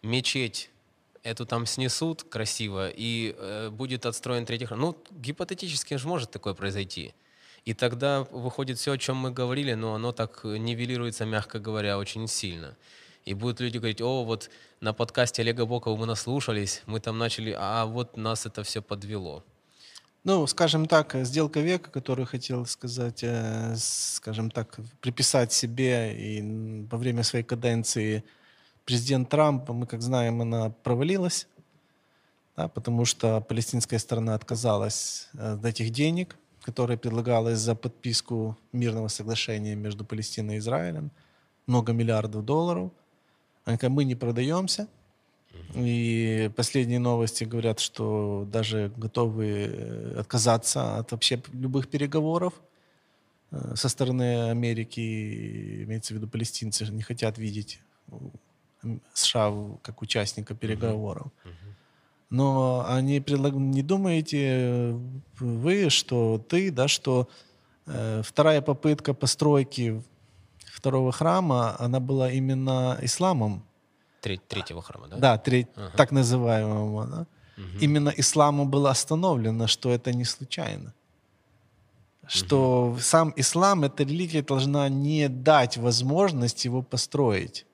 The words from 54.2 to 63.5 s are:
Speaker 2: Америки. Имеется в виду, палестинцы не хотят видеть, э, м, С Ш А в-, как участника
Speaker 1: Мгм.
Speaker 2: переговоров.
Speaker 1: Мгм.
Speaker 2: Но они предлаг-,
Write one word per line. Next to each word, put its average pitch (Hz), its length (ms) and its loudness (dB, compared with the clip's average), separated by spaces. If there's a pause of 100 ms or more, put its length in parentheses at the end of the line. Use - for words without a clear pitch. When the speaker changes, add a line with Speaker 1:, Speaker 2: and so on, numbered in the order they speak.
Speaker 2:
Америки. 110 1300 -4
Имеется 110 300 -6
в 110 40 -6
виду, 107 100 -6
палестинцы 113 640 -4
не 107 120 -6
хотят 113 340 -2
видеть, 107 440 -8 (300)
э, 117 40 -16 (720)
м, 120 160 -6 (120)
С - 120 0
Ш - 140 2
А 107 100 4
в-, 104 340 -8
как - 200 -12
участника 107 500 -4
Speaker 1:
Мгм. 110 60 -12
Speaker 2:
переговоров. 110 680 -4 (180)
Speaker 1:
Мгм. 90 300 -18 (560)
Speaker 2:
Но 127 560 4
они 135 340 2
предлаг-, 139 380 2